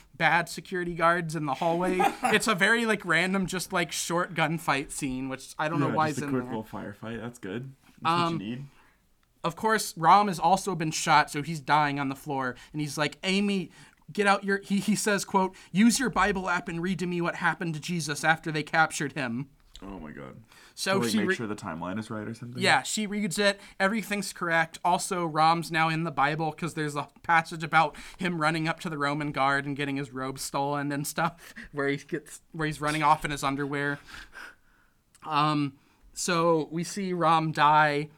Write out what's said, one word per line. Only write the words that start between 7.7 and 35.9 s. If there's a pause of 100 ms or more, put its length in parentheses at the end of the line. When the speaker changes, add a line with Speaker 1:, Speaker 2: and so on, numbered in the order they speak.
Speaker 2:
That's
Speaker 1:
Um,
Speaker 2:
what
you
need. (800)
Speaker 1:
Of
course,
Rom
has
also
been
shot,
so
he's
dying
on
the
floor, (160)
and
he's
like,
"Amy, (400)
get
out
your,"
he,
he
says,
quote, (160)
"Use
your
Bible
app
and
read
to
me
what
happened
to
Jesus
after
they
captured
him." (320)
Speaker 2:
Oh
my
God. (340)
Speaker 1:
So
Speaker 2:
To,
like,
Speaker 1:
she
Speaker 2:
make
Speaker 1:
re-
Speaker 2:
sure
the
timeline
is
right
or
something?
Speaker 1:
Yeah,
she
reads
it. (220)
Everything's
correct.
Also,
Rom's
now
in
the
Bible
'cause
there's
a (120)
passage
about (200)
him
running
up
to
the
Roman
guard
and
getting
his
robe
stolen
and
stuff, (100)
<laughs>
where
he
gets, (140)
where
he's
running
off
in
his
underwear. (1300)
Um, (400)